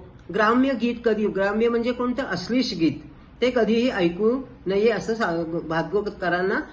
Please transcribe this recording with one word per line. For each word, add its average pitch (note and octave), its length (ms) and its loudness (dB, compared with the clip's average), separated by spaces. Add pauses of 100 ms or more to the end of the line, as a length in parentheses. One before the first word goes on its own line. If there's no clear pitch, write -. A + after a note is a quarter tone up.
(360)
ग्राम्य A#3+ 360 4 (100)
गीत A#3+ 140 0 (100)
कधी, G#3+ 220 2
ग्राम्य G3+ 420 2
म्हणजे A#3 220 0
कोणतं, B3 320 -4
अश्लीष A3 500 -2
गीत, D#3+ 280 0 (400)
ते B3 140 2
कधीही A3+ 340 2
ऐकू G#3 520 0 (240)
नये G3+ 240 2
असं G#3+ 260 -2
सा-, E3+ 520 -2
भागवतकारांना F3+ 920 -2 (140)